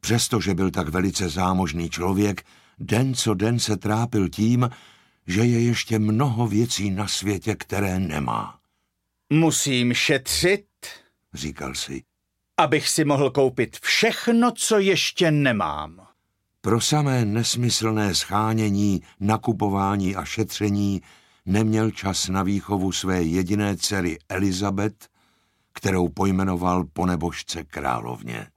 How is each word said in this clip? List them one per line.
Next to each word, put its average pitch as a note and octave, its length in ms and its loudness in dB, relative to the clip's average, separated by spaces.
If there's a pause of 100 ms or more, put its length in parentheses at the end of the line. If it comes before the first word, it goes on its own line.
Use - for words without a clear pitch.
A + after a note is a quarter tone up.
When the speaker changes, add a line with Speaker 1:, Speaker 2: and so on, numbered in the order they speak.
Speaker 1:
Přestože G#2 540 0
byl F#2 160 2
tak D#2 180 -2
velice F#2 400 0
zámožný E2+ 600 0
člověk, F#2+ 560 0 (320)
den B2+ 360 0
co A2+ 200 0
den A2+ 240 2
se G#2+ 180 0
trápil G#2+ 520 0
tím, A#2+ 420 2 (560)
že G2 180 2
je A#2 180 2
ještě A2+ 360 0
mnoho A2+ 480 2
věcí G#2 440 0
na G2 180 -4
světě, G2 480 -2
které F#2+ 440 -2
nemá. C#2 580 -4 (720)
Speaker 2:
„Musím C#3 640 2
šetřit,“ D#3 720 0 (680)
Speaker 1:
říkal C#2 400 -8
si, C#2 280 -8 (540)
Speaker 2:
„abych D3+ 320 2
si D#3+ 160 0
mohl C#3+ 260 2
koupit C3 500 0
všechno, A#3 720 2
co A3 260 0
ještě F#3 520 2
nemám.“ F#2 760 0 (540)
Speaker 1:
Pro A2 200 2
samé C#3 440 2
nesmyslné A2 920 0
schánění, G#2 880 0 (180)
nakupování G2 960 0
a F2+ 80 -6
šetření G2+ 800 -2 (440)
neměl A2 440 2
čas - 380 -4
na F#2+ 140 0
výchovu F#2+ 500 0
své F#2 300 0
jediné F#2+ 540 0
dcery F2 420 -2 (100)
Elizabeth, G2 800 -2 (640)
kterou F#2 360 0
pojmenoval F2+ 760 0
po E2 220 -2
nebožce E2+ 580 -4
královně. A#1 840 -6 (100)